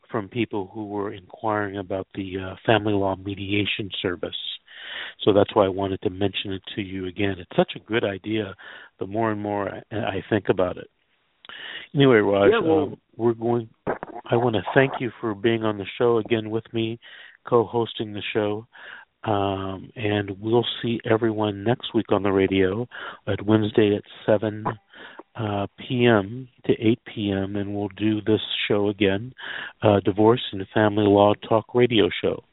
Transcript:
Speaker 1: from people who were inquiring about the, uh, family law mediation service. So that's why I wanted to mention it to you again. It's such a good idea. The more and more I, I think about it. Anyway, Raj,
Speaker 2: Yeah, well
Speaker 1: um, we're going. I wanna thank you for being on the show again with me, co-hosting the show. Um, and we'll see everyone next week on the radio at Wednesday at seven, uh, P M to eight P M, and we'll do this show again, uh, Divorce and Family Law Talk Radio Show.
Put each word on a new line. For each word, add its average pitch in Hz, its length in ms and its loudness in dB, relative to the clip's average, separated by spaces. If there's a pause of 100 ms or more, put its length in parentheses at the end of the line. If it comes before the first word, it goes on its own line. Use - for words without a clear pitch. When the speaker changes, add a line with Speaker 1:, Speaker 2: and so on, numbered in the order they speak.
Speaker 1:
from 101 200 -6
people 107 440 -4
who 107 120 -10
were 101 260 -6
inquiring 104 640 -4
about 95 380 -6
the, 95 240 -8
uh, 95 180 -8 (100)
family 107 280 2
law 98 240 0
mediation 98 760 -4 (100)
service. 87 360 -4 (880)
So 107 100 4
that's 101 200 4
why 104 120 6
I 98 40 2
wanted 95 340 -4
to 107 60 0
mention 95 440 -4
it 95 100 -10 (120)
to 110 60 -6
you 95 260 -8
again. 98 320 -4
It's - 180 -10
such - 180 0
a - 40 -16
good 117 260 -2
idea. 101 500 -6 (440)
The 98 60 -6
more 110 260 -2
and 104 100 -6
more 101 500 -6
I, 107 60 -6
I 101 320 -6
think 104 180 0
about 92 300 0
it. - 120 -16 (1040)
Anyway, 135 260 8
Raj, 101 340 6
Speaker 2:
Yeah, 233 60 4
well 160 240 2
Speaker 1:
um, 113 180 -8 (160)
we're 117 160 2
going. 113 340 -2 (180)
I - 520 -4
wanna 113 260 0 (100)
thank 135 280 2
you 117 180 -4
for 110 160 -4
being 110 300 0
on 107 120 -2
the 95 80 -8 (120)
show 120 220 2
again 107 320 -2
with 113 220 -6
me, 113 260 -4 (440)
co-hosting 113 720 0
the 101 80 -8 (120)
show. 107 320 -2 (580)
Um, 98 720 -2
and 101 440 -2
we'll 113 260 2 (160)
see 117 220 -2
everyone 107 640 0
next - 280 -2
week 107 180 0
on 98 120 2
the 101 80 2
radio 95 560 2 (400)
at 101 140 -4
Wednesday 107 540 4
at - 80 -6 (220)
seven, 107 380 0 (720)
uh, 101 320 -4 (100)
P 120 280 0
M 117 420 2 (180)
to - 80 2
eight 113 300 2
P 101 280 -4
M, 98 260 -2
and 101 180 -4
we'll 101 140 -4
do 104 320 -2
this 107 180 2 (280)
show 104 220 2
again, 104 440 0 (480)
uh, 101 240 6
Divorce 107 360 4 (120)
and 95 200 -8
Family 107 320 4
Law 101 280 8 (160)
Talk 113 240 0
Radio 120 360 4 (120)
Show. 87 320 -2